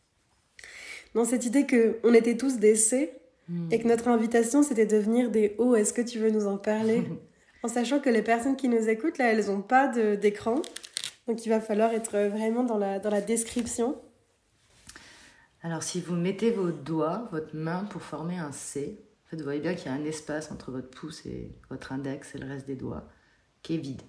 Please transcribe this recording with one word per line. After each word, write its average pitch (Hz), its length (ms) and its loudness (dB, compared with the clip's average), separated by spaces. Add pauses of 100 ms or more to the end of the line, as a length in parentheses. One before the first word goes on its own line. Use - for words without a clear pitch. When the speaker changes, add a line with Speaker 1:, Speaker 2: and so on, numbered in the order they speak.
(1120)
Speaker 1:
dans 226 120 4
cette 240 200 0
idée 269 220 4
que 226 360 4
on 233 100 6
était 233 240 4
tous 262 200 -2
des 214 180 6
C, 262 460 0 (300)
Speaker 2:
Hmm. 170 200 -4
Speaker 1:
et 226 80 2
que 233 80 0
notre 233 200 2
invitation, 233 560 4
c'était 226 220 4
de 208 100 2
devenir 226 340 4
des 208 280 2
O. 247 180 4
Est-ce 214 180 4
que 240 80 -2
tu 233 180 -4
veux 220 120 4
nous 214 160 2
en 196 100 -2
parler ? 220 480 2
Speaker 2:
<laughs> 170 100 -8 (480)
Speaker 1:
En 247 40 -2
sachant 240 320 0
que 277 100 0
les 220 140 4
personnes 233 320 2
qui 262 140 0
nous 226 200 2
écoutent, 247 300 0
là, 240 120 4
elles 208 200 2
ont 196 100 0
pas 262 260 4
de, 220 280 2
d'écran, 208 480 0 (640)
donc 226 180 -4
il 214 40 -4
va 220 120 2
falloir 220 320 0
être 220 240 -4 (120)
vraiment 226 340 0
dans 226 160 0
la, 196 180 -2
dans 202 140 -4
la 208 100 2
description. 233 800 -2 (1600)
Speaker 2:
Alors, 165 220 -6
si - 180 -4
vous 160 140 -4
mettez 196 340 0
vos 185 220 0
doigts, 160 600 -2
votre 156 240 -8
main 165 360 -4
pour 165 100 -10
former 165 380 -8
un 147 120 -8
C, - 460 -10 (260)
en - 60 -20
fait, 165 80 -10
vous 156 60 -10
voyez 143 160 -4
bien 170 160 -2
qu'il 139 160 -8
y - 20 -4
a - 0 -
un 147 120 -4
espace 151 460 -8
entre - 200 -12
votre 127 180 -10
pouce - 380 -16
et 123 240 -10 (180)
votre - 220 -12
index 135 420 -8
et 143 60 -10
le 139 80 -10
reste 135 180 -10
des 139 100 -8
doigts, 120 320 -10 (540)
qui 165 140 -6
est - 20 -2
vide. 135 320 -8